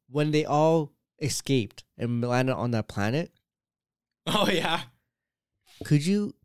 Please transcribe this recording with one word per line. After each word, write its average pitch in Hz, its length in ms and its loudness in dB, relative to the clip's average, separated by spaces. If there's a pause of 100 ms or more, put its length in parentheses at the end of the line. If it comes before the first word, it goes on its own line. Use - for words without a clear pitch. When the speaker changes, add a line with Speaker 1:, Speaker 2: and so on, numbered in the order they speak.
Speaker 1:
when 147 240 -2
they 151 140 2
all 156 460 2 (280)
escaped - 640 -2 (140)
and 120 260 -2
landed 123 320 0
on 117 160 -2
that 110 160 -2
planet. 117 440 -4 (960)
Speaker 2:
Oh, 208 240 2
yeah. 165 300 0 (1000)
Speaker 1:
Could 147 220 2
you, 202 400 0